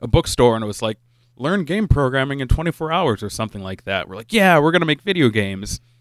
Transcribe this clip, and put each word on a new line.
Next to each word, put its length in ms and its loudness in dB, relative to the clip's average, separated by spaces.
a 60 -6
bookstore, 480 4
and 80 -4
it 40 -4
was 140 -8
like, 160 -2
"Learn 260 0
game 240 -2
programming 520 0
in 80 -6
twenty-four 440 -2
hours" 320 0
or 60 -6
something 320 -8
like 220 -12
that. 240 -4
We're 80 -16
like, 180 -10
"Yeah, 260 4
we're 120 4
gonna 140 -4
make 160 -2
video 280 2
games." 500 -4